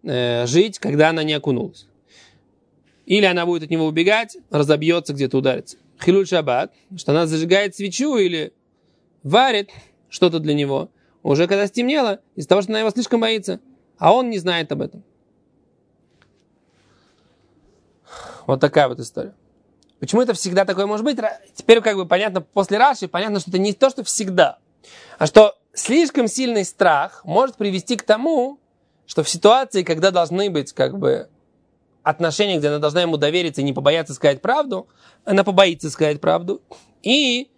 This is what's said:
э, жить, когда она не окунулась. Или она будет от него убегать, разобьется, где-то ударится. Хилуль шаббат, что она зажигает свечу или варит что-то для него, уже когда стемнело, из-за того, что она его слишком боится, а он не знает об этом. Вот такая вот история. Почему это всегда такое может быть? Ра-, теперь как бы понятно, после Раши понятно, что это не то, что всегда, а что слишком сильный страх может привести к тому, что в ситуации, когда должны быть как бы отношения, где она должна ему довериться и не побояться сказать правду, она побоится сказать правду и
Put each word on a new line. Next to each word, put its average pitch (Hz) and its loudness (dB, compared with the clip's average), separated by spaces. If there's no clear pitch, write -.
э, 123 -2
жить, 175 0
когда 151 2
она 165 -4
не 151 -2
окунулась. 139 -6
Или 202 2
она 180 2
будет 170 -2
от 151 -14
него 160 0
убегать, 185 0
разобьется, 151 0
где-то 135 -2
ударится. 131 -2
Хилуль 185 2
шаббат, 151 -2
что 156 -4
она 160 2
зажигает 170 0
свечу 240 -4
или 170 -2
варит 208 2
что-то 165 0
для 151 -2
него, 143 -2
уже 151 2
когда 196 0
стемнело, 240 -2
из-за 160 -10
того, 196 4
что 196 -6
она 214 -4
его 220 0
слишком 240 -2
боится, 220 -4
а 170 4
он 247 0
не 220 -6
знает 170 -4
об 147 -6
этом. - -12
Вот 135 0
такая 147 4
вот 123 -6
история. - -12
Почему 202 0
это 240 0
всегда 185 0
такое 190 -2
может 214 -4
быть? 262 -2
Ра-, 220 -6
теперь 226 4
как 208 0
бы 185 -4
понятно, 190 0
после 196 -2
Раши 247 2
понятно, 208 -4
что 180 -12
это 185 -2
не 202 0
то, 262 2
что 254 -10
всегда, 185 0
а 156 0
что 208 6
слишком 269 0
сильный 233 -2
страх 160 0
может 220 0
привести 202 -4
к - -12
тому, 269 -2
что - -4
в - -4
ситуации, 208 2
когда 170 0
должны 180 -2
быть 147 -6
как 131 -2
бы 135 -2
отношения, 170 -2
где 147 0
она 147 -4
должна 151 0
ему 165 -2
довериться 156 -2
и - -2
не 139 -2
побояться 151 0
сказать 139 0
правду, 247 -4
она 196 2
побоится 185 2
сказать 151 -2
правду 170 -2
и 254 0